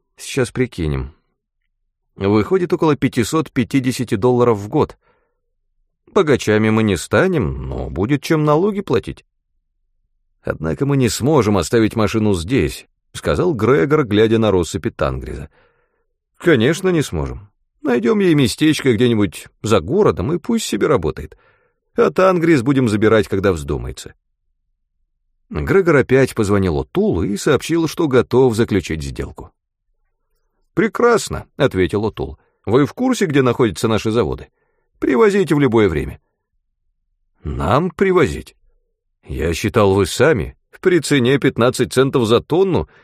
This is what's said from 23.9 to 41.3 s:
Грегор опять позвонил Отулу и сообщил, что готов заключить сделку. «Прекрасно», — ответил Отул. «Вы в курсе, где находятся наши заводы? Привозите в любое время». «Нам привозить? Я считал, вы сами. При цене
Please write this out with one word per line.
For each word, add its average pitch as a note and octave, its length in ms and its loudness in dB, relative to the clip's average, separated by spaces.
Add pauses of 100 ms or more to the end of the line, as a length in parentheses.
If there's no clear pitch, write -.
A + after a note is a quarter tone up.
Грегор E3 460 0
опять B2+ 400 2
позвонил F#2+ 440 0
Отулу C3 440 -2
и G3 140 -4
сообщил, D#3+ 500 0
что D#3+ 220 -2
готов B2 460 2
заключить F#2+ 480 -2
сделку. - 480 -12 (1200)
«Прекрасно», — A3 720 0 (100)
ответил G2+ 500 0
Отул. D#2 320 -8 (280)
«Вы C3 200 2
в - 80 -10
курсе, B3 320 -2
где C#3+ 160 0
находятся A#2+ 460 0
наши A2 240 -2
заводы? F#2+ 380 -4 (500)
Привозите G#3 560 2
в D3 60 2
любое A2+ 260 4
время». C#2 320 -4 (1300)
«Нам F2+ 440 -2
привозить? E3+ 680 0 (640)
Я D2 300 -4
считал, G2 400 2
вы G2 120 4
сами. A#2+ 520 0 (240)
При F3+ 180 2
цене C#3 400 2